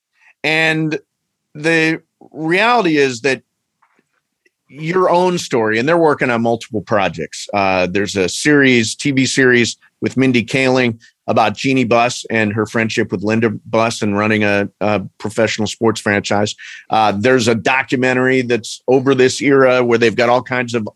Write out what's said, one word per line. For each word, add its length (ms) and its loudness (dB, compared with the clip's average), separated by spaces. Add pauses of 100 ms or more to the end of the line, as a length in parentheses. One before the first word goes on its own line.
(420)
And 560 0 (560)
the 480 0 (300)
reality 680 0
is 240 0
that 200 -2 (1300)
your 420 0
own 280 2
story, 400 -2
and 100 0
they're 100 4
working 320 2
on 120 0
multiple 380 -2
projects. 720 -2
Uh, 320 2
there's 300 -4
a 120 0
series, 680 2
T 160 -4
V 160 0
series 500 0 (240)
with 160 -4
Mindy 280 2
Kaling 560 0 (260)
about 280 0
Jeannie 300 -2
Buss 440 0
and 240 -2
her 140 -2
friendship 460 -2
with 100 -6
Linda 280 0
Buss 520 -2
and 160 -2
running 260 0
a, 240 0 (120)
a 200 0 (180)
professional 480 -2
sports 340 -2
franchise. 540 -2 (360)
Uh, 220 2
there's 360 2
a 60 2
documentary 880 0
that's 460 -4
over 260 2
this 260 2
era 440 4
where 120 2
they've 200 2
got 120 2
all 140 2
kinds 320 -4
of 220 -2